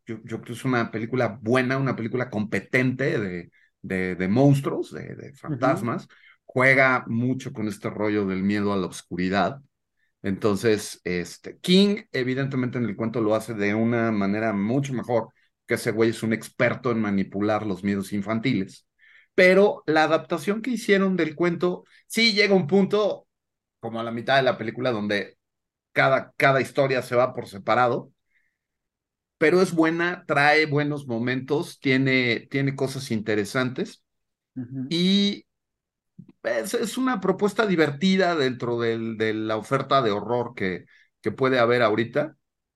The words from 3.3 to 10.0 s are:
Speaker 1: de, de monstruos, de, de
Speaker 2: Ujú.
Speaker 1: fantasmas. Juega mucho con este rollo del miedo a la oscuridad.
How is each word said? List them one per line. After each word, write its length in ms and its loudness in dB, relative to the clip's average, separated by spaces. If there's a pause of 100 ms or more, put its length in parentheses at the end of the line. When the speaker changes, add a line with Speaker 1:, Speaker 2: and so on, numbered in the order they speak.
Speaker 1:
de, 340 -4
de 140 -2
monstruos, 640 2
de, 220 -12
de 180 -16 (140)
Speaker 2:
Ujú. 400 -2
Speaker 1:
fantasmas. 200 -6 (380)
Juega 640 4
mucho 460 -4
con 140 -6
este 240 -8
rollo 360 0
del 160 -2
miedo 300 0
a 40 -2
la 100 -2
oscuridad. 760 -2 (600)